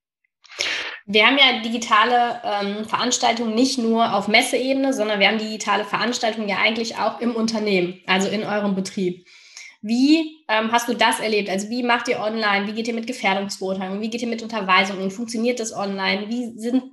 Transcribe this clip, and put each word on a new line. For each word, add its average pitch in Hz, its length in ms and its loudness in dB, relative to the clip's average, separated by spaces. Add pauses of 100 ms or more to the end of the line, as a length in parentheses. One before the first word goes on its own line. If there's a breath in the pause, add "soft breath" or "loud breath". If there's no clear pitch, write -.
(1040 loud breath)
Wir 214 220 4
haben 269 100 4
ja 247 240 4
digitale, 240 840 2
ähm, 202 400 -4
Veranstaltungen 233 720 0
nicht 262 220 2
nur 226 380 2
auf 202 140 -2
Messeebene, 262 640 2
sondern 208 260 0
wir 196 80 6
haben 220 120 2
digitale 214 440 -2
Veranstaltungen 220 640 -2
ja 190 120 -2
eigentlich 226 380 0
auch 214 220 -2
im 240 160 -2
Unternehmen, 208 720 0
also 190 220 2
in 202 140 -2
eurem 202 320 -2
Betrieb. 185 520 -4 (540 loud breath)
Wie, 277 680 2
ähm, 220 240 0
hast 233 160 2
du 240 60 0
das 220 260 2
erlebt? 208 300 0
Also 202 200 -2
wie 240 140 -4
macht 240 240 2
ihr 233 140 -2
online? 208 460 0
Wie 214 60 -6
geht 226 140 -4
ihr 233 60 -2
mit 226 120 -4
Gefährdungsbeurteilung? 196 960 -2
Wie 220 100 -4
geht 233 120 -6
ihr 240 80 -2
mit 226 120 -4
Unterweisungen? 196 720 0
Funktioniert 233 480 -2
das 220 140 -6
online? 196 560 -2
Wie 240 280 -4
sind, 240 360 0